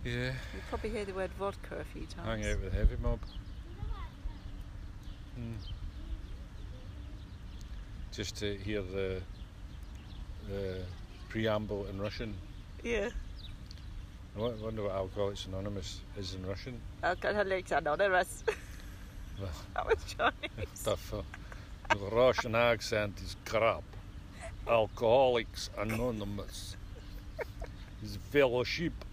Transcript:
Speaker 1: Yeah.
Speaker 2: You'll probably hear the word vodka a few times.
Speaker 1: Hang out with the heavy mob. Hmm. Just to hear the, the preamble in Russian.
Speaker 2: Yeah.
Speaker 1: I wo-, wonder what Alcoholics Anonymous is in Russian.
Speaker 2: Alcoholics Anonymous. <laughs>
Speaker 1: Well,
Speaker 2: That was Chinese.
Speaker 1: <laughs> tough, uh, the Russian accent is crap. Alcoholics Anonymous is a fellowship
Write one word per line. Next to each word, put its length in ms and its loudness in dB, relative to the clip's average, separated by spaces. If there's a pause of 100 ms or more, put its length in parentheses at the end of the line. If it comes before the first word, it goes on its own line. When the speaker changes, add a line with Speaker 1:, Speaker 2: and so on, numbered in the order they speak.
Speaker 1:
Yeah. 280 0 (200)
Speaker 2:
You'll 160 -6
probably 220 -2
hear 140 -2
the 100 -4
word 240 0
vodka 380 -4
a 80 -4
few 220 -8
times. 200 -8
Speaker 1:
Hang 260 0
out 80 4
with 120 -2
the 60 4
heavy 240 8
mob. 160 4 (2250)
Hmm. 200 -6 (2500)
Just 260 -4
to 180 0
hear 260 0
the, 380 0 (1300)
the 340 -2 (460)
preamble 580 2
in 140 -4
Russian. 340 -2 (480)
Speaker 2:
Yeah. 260 2 (1300)
Speaker 1:
I 20 -4
wo-, 240 0
wonder 220 -2
what 80 2
Alcoholics 540 0
Anonymous 540 -4 (160)
is 180 -4
in 120 -4
Russian. 340 -4 (220)
Speaker 2:
Alcoholics 720 2
Anonymous. 760 4
<laughs> 60 0 (840)
Speaker 1:
Well, 80 -4 (260)
Speaker 2:
That 120 0
was 100 4 (220)
Chinese. 640 -2
Speaker 1:
<laughs> 20 -8
tough, 300 0
uh, 80 -2 (680)
the 260 2
Russian 400 8
accent 680 6
is 140 -6 (100)
crap. 360 6 (840)
Alcoholics 1120 6
Anonymous 1000 -2 (1300)
is 140 -6
a 20 -4
fellowship 760 4 (200)